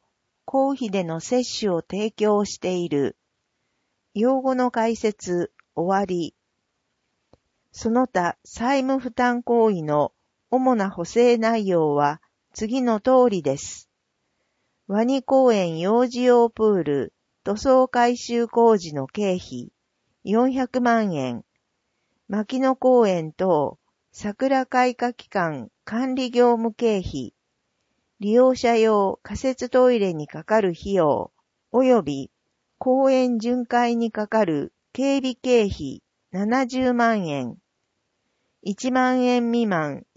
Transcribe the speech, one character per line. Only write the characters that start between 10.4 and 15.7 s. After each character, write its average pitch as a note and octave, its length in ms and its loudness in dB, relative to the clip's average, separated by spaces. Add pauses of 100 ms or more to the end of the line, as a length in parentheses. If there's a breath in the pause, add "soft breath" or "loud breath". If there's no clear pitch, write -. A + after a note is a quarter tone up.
主 B3+ 260 2
な G3 140 -2
補 E3+ 160 -8
正 A#3+ 320 4
内 A3 300 0
容 D#3+ 280 2
は D3 260 0 (320)
次 A#3 280 -4
の A3+ 180 0
通 B3+ 300 4
り F#3 120 -2
で C#3+ 160 -2
す。 - 320 -18 (1000)
ワ G#3+ 180 0
ニ C4 180 0
公 C4 300 4
園 E3+ 260 0